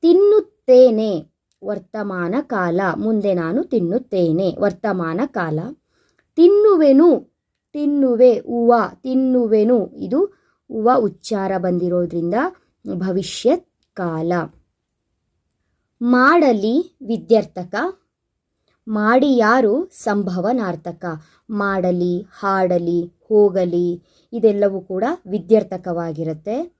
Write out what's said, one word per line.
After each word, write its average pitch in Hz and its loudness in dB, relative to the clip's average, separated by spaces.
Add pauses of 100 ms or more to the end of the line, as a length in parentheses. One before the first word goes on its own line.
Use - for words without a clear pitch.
ತಿನ್ನುತ್ತೇನೆ 254 4 (320)
ವರ್ತಮಾನ 196 -8
ಕಾಲ, 185 -2 (160)
ಮುಂದೆ 208 0
ನಾನು 175 -2
ತಿನ್ನುತ್ತೇನೆ 180 -2
ವರ್ತಮಾನ 185 -4
ಕಾಲ. 160 -6 (760)
ತಿನ್ನುವೆನು, 330 4 (520)
ತಿನ್ನುವೆ 262 2
ಉವ, 233 0 (280)
ತಿನ್ನುವೆನು 247 0
ಇದು 226 -2 (300)
ಉವ 220 0
ಉಚ್ಚಾರ 196 -4
ಬಂದಿರೋದ್ರಿಂದ 175 -2 (540)
ಭವಿಷ್ಯತ್ 190 -4 (260)
ಕಾಲ. 170 -4 (1700)
ಮಾಡಲಿ 247 2 (100)
ವಿದ್ಯಾರ್ಥಕ, 190 -2 (1120)
ಮಾಡಿ 233 2
ಯಾರು 240 2
ಸಂಭವನಾರ್ಥಕ. 185 -4 (460)
ಮಾಡಲಿ, 180 -2 (120)
ಹಾಡಲಿ, 175 -2 (160)
ಹೋಗಲಿ 180 0 (300)
ಇದೆಲ್ಲವೂ 202 0
ಕೂಡ 185 -6 (220)
ವಿದ್ಯಾರ್ಥಕವಾಗಿರುತ್ತೆ. 180 -4